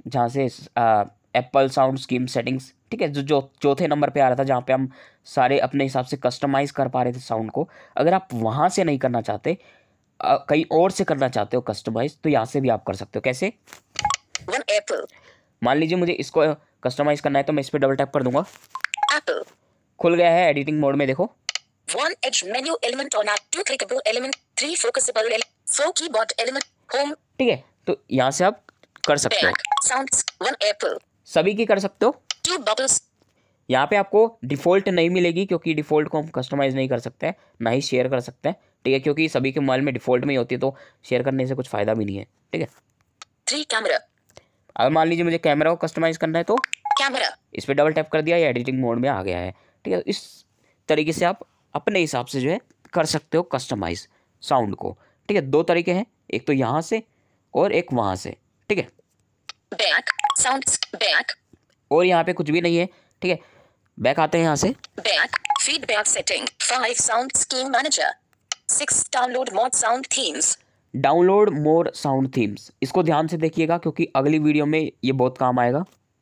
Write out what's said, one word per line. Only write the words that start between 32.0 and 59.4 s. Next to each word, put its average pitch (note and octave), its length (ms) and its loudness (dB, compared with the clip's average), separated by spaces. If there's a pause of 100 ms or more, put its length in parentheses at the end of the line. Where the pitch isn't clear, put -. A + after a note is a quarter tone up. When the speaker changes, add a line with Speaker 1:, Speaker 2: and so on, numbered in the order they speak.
Speaker 1:
हो। - 260 0
Speaker 2:
टू F4+ 260 -4
bubbles। B3 460 -2 (640)
Speaker 1:
यहाँ C3 180 2
पे G#3 80 0
आपको G#3 500 2
डिफ़ॉल्ट F3 440 2
नहीं E3+ 200 2
मिलेगी F3+ 360 2
क्योंकि E3 280 -2
डिफ़ॉल्ट D3+ 340 0
को D#3 140 -2
हम D#3 60 -10
कस्टमाइज C3+ 480 -2
नहीं C3 140 -2
कर B2 100 -2
सकते - 280 -8
हैं, F3+ 80 -4 (260)
ना A2+ 80 -2
ही C3 120 2
शेयर B2+ 260 0
कर C3 120 -2
सकते C3 300 -8
हैं, F#3+ 60 -4 (300)
ठीक C3 80 2
है, C3+ 60 2
क्योंकि D3+ 300 0
सभी C3+ 220 0
के D3+ 80 -4
मोबाइल C3+ 220 0
में C#3 120 0
डिफ़ॉल्ट B2+ 320 0
में C#3 80 0
ही C3 40 0
होती B2 180 -2
है, - 60 -6
तो C3+ 140 -2 (300)
शेयर B2 180 0
करने C3 240 -2
से C3+ 80 -4
कुछ C3 120 -6
फ़ायदा G#2+ 260 0
भी A2 120 0
नहीं G2 120 -6
है, G#2 60 -10
ठीक - 380 -10
है। - 60 -4 (800)
Speaker 2:
थ्री D4+ 160 -4
कैमरा। G#3+ 360 -2 (760)
Speaker 1:
अगर B2 120 2
मान D#3+ 180 4
लीजिए E3+ 160 0
मुझे E3 140 2
कैमरा D3+ 320 2
को E3+ 60 2
कस्टमाइज E3 420 -2
करना D#3+ 200 -2
है E3+ 60 0
तो F3 120 0 (320)
Speaker 2:
कैमरा। C4 500 0 (160)
Speaker 1:
इस - 120 -10
पे C#3 80 -2
डबल D3 180 4
टैप D#3 180 -2
कर D#3 120 0
दिया, E3+ 160 2
ये E3 80 4
एडिटिंग B2+ 340 0
मोड A#2+ 200 0
में C3 100 0
आ G2 140 -2
गया F2+ 140 -2
है, F2+ 160 -6 (320)
ठीक F#3+ 80 -2
है। F3+ 140 -2
इस - 380 -8 (420)
तरीके D#3 260 2
से F3 120 0
आप F3+ 140 0 (340)
अपने F#3+ 260 0
हिसाब C3+ 260 0
से C3+ 160 -4
जो C3 80 0
है G3+ 100 -2 (340)
कर D#3+ 120 2
सकते - 320 -2
हो F3 60 2
कस्टमाइज G2 640 -6 (340)
साउंड A#2 340 0
को, - 220 -8 (300)
ठीक G#3 80 0
है। F3+ 60 4
दो C#3+ 220 2
तरीके F3 300 0
हैं, G3 120 0 (260)
एक - 160 -4
तो D3+ 60 2
यहाँ C3 280 2
से A3 220 -4 (500)
और D3 180 2
एक F3 220 0
वहाँ G2+ 220 0
से, - 220 -10 (320)
ठीक G3+ 80 0
है। - 100 -4 (840)